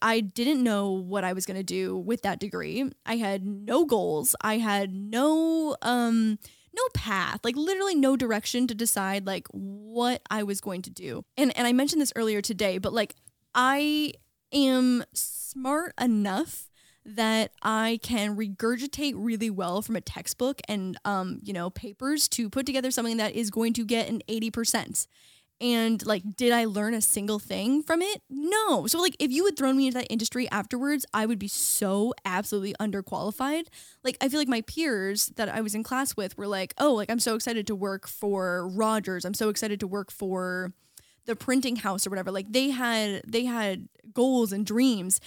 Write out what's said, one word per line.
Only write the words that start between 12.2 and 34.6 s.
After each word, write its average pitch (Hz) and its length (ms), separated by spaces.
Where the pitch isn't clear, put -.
today, 196 380
but, 190 140
like, 220 220
I 294 600
am 254 600
smart 277 880
enough 220 680
that 220 480
I 220 400
can 208 340
regurgitate 233 800
really 220 340
well 185 320
from 226 140
a 175 40
textbook - 680
and, 190 360
um, 190 380
you 202 100
know, 175 160
papers 262 600
to 226 200
put 269 160
together 262 260
something 233 260
that 214 180
is 220 160
going 226 240
to 233 100
get 226 240
an 220 200
eighty 220 220
percent. - 560
And, 226 420
like, 196 200
did 240 140
I 233 140
learn 208 280
a 220 80
single 208 380
thing 226 460
from 339 180
it? 403 260
No. 302 600
So, 330 120
like, 359 200
if 277 100
you 302 140
had 392 120
thrown 269 200
me 269 100
into 247 140
that - 100
industry 226 400
afterwards, 254 640
I 214 100
would 220 140
be 202 80
so 202 640
absolutely 196 560
underqualified. 214 880
Like, 254 180
I 269 80
feel 294 120
like 269 80
my 233 140